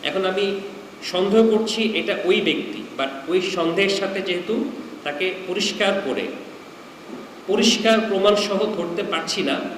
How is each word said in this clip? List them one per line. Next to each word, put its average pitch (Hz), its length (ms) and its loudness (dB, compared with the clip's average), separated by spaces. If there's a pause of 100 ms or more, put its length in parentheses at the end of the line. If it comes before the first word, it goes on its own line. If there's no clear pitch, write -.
এখন 185 220 0
আমি 196 340 0 (440)
সন্দেহ 214 540 4
করছি 226 260 0
এটা 190 400 0
ওই 196 180 4
ব্যক্তি, - 440 -2 (120)
But 135 120 0 (180)
ওই 185 140 4
সন্দেহের 185 480 2
সাথে 196 320 0
যেহেতু 180 340 -2 (480)
তাকে 151 300 -2 (140)
পরিষ্কার 196 460 0 (120)
করে, 107 200 -2 (1200)
পরিষ্কার 220 500 4 (120)
প্রমাণ 202 260 4
সহ 202 240 0 (180)
ধরতে 170 260 -2
পারছি 175 400 -2
না 139 160 0 (180)